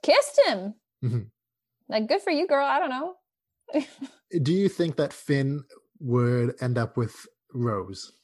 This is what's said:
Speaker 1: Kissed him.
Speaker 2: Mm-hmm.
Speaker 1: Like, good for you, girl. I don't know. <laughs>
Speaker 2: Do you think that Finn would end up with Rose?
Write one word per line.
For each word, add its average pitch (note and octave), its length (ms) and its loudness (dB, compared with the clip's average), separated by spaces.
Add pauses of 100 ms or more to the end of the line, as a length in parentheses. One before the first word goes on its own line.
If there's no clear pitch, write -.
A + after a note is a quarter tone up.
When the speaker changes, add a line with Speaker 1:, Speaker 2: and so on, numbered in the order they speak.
Speaker 1:
Kissed G4+ 440 4
him. G#3 280 -2 (300)
Speaker 2:
Mm-hmm. A#2+ 160 0 (680)
Speaker 1:
Like, A3 200 -2
good F#4 140 2
for - 80 -2
you, D#4+ 160 0
girl. C#4 200 2
I C4+ 120 2
don't E4 120 -2
know. D4 240 -6 (580)
<laughs> - 720 -4
Speaker 2:
Do C3+ 100 2
you F#3+ 160 4
think E3+ 280 -2
that C#3+ 160 -2
Finn C#3 520 -2 (340)
would B2 640 2
end B2 160 0
up A#2 180 -2
with A2+ 300 -4 (260)
Rose? G#2 600 -4 (120)